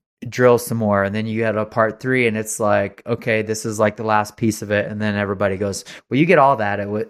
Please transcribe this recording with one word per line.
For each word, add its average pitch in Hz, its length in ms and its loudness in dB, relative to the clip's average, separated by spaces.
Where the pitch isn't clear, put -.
drill 123 300 6
some 117 200 -4
more. 101 260 2
And 98 100 -4
then 110 120 -4
you 110 140 -4
get 110 160 -2
a 107 100 -2
part 110 340 -2
three, 127 260 0
and 110 100 0
it's 110 220 -8
like, 104 480 0
okay, 113 360 -2
this 107 240 -6
is, 107 120 -6
like, 107 180 2
the 117 80 -10
last 107 320 0
piece 110 260 -2
of 104 80 -6
it. 104 200 -2
And 107 100 -8
then 107 160 -2
everybody 98 400 -2
goes, 98 280 -4
"Well, 123 100 0
you 160 80 4
get 139 120 6
all 139 180 6
that 104 240 -2
at, 101 80 -6